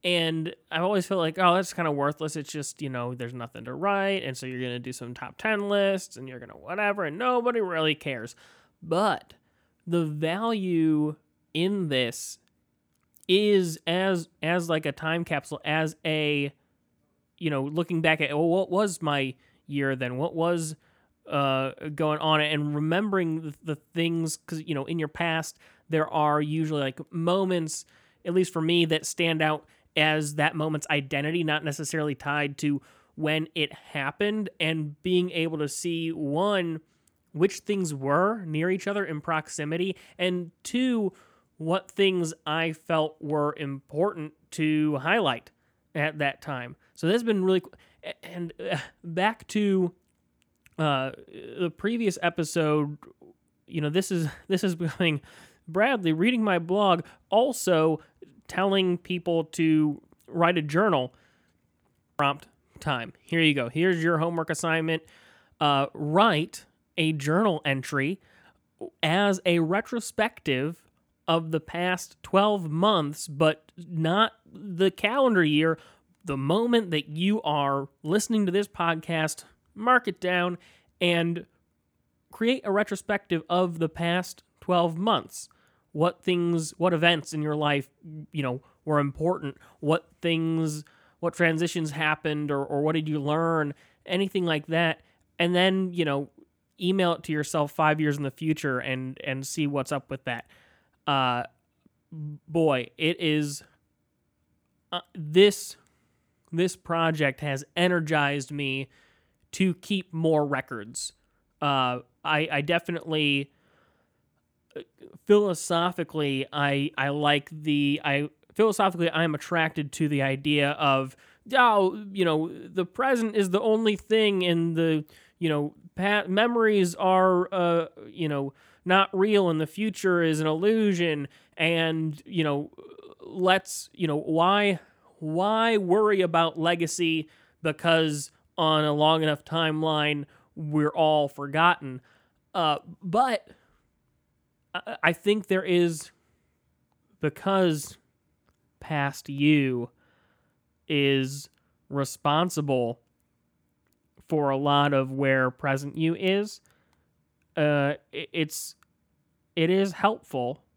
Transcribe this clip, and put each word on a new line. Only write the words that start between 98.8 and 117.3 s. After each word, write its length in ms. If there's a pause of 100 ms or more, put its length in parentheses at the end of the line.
and 220
see 200
what's 240
up 200
with 140
that. 220 (600)
Uh, 360 (680)
boy, 760 (100)
it 240
is, 440 (1300)
uh, 80 (120)
this, 640 (760)
this 240
project 640
has 240 (120)
energized 760
me 360 (640)
to 240
keep 380
more 340
records. 680 (460)
Uh, 400 (240)
I, 280
I 80
definitely, 920 (1300)
uh, 60 (440)
philosophically, 1300
I, 440
I 120
like 420